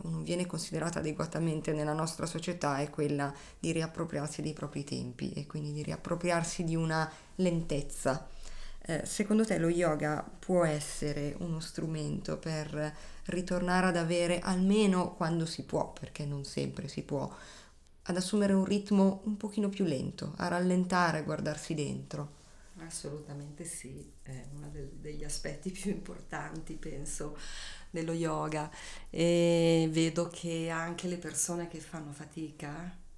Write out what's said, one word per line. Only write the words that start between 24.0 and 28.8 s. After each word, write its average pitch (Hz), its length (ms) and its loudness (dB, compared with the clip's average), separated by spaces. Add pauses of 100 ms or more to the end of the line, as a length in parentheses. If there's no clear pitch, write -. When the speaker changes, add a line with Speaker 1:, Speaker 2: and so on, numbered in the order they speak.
Speaker 2:
è 131 320 -12
uno 147 160 -10
del-, 147 300 -8
degli 151 240 -6
aspetti 147 480 -4
più 196 200 -4
importanti, 160 840 -6
penso, 147 600 -6 (540)
dello 165 220 -2
yoga. 156 580 0 (400)